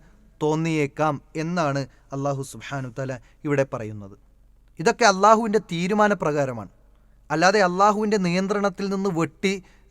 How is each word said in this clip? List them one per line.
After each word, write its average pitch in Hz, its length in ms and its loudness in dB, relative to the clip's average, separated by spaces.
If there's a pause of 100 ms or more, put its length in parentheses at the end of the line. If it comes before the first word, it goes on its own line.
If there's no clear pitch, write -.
(400)
തോന്നിയേക്കാം 156 800 -2 (140)
എന്നാണ് 156 520 -2 (240)
അല്ലാഹു 139 320 -4
സുബ്ഹാനഹു 127 520 -10
തആല 131 240 -8 (240)
ഇവിടെ 143 220 0
പറയുന്നത്. 107 520 -12 (600)
ഇതൊക്കെ 175 260 0
അല്ലാഹുവിൻ്റെ 214 540 6 (100)
തീരുമാനപ്രകാരമാണ്, 165 1000 -2 (600)
അല്ലാതെ 180 320 4
അല്ലാഹുവിൻ്റെ 202 580 2
നിയന്ത്രണത്തിൽ 196 680 -2
നിന്ന് 196 200 -2
വെട്ടി 180 540 -2 (280)